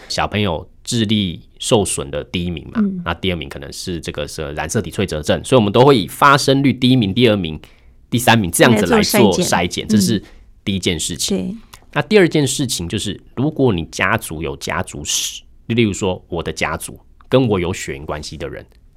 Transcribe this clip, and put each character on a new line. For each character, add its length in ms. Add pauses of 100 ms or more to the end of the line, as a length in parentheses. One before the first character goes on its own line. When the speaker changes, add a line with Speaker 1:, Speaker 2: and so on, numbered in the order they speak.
Speaker 1:
小 200
朋 120
友 280 (160)
智 220
力 340 (180)
受 260
损 240
的 140
第 220
一 60
名 160
嘛， 100
Speaker 2:
嗯。 280
Speaker 1:
那 100
第 180
二 40
名 120
可 100
能 140
是 280
这 120
个 160
是 240
染 160
色 120
体 80
脆 160
折 160
症， 220
所 140
以 20
我 40
们 100
都 120
会 140
以 80
发 320
生 240
率 100
第 180
一 40
名、 180
第 160
二 80
名、 220 (500)
第 80
三 220
名 100
这 140
样 140
子 60
来 200
做 0
筛 80
检， 120
Speaker 2:
来 100
做 120
筛 220
检。 220
Speaker 1:
这 100
是 240 (420)
第 120
一 20
件 220
事 160
情。 200
Speaker 2:
嗯。 40
对。 160 (380)
Speaker 1:
那 80
第 160
二 100
件 180
事 180
情 240
就 80
是， 240 (140)
如 160
果 220
你 140
家 300
族 240
有 180
家 260
族 200
史， 380 (240)
例 160
如 100
说 360
我 120
的 120
家 240
族 220 (300)
跟 180
我 140
有 120
血 200
缘 140
关 160
系 140
的 120
人， 160 (320)